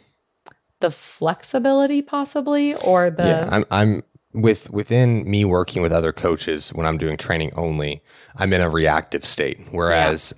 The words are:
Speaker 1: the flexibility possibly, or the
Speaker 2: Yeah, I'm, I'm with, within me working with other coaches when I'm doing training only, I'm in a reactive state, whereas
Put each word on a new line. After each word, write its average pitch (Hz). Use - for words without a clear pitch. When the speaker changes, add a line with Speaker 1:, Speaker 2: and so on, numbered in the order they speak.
Speaker 1:
the 170
flexibility 277
possibly, 285
or 180
the 170
Speaker 2:
Yeah, 165
I'm, 104
I'm 104
with, 110
within 113
me 104
working 90
with 85
other 82
coaches 80
when 82
I'm 80
doing 78
training 80
only, 76
I'm 98
in 90
a 85
reactive 78
state, -
whereas 82